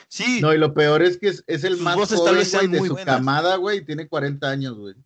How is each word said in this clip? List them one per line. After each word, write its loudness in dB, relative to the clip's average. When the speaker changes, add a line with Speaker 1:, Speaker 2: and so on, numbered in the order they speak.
Speaker 1:
Sí. -2
Speaker 2:
No, 4
y 4
lo 2
peor 4
es 2
que 0
es, -6
es -4
el 0
Speaker 1:
Sus -4
Speaker 2:
más 0
Speaker 1:
voces 2
tal 6
Speaker 2:
joven, 4
Speaker 1:
vez 0
sean 0
Speaker 2:
güey, 2
de 2
Speaker 1:
muy 0
Speaker 2:
su -2
Speaker 1:
buenas. 0
Speaker 2:
camada, 2
güey, -2
y -16
tiene -8
cuarenta -4
años, -6
güey. -14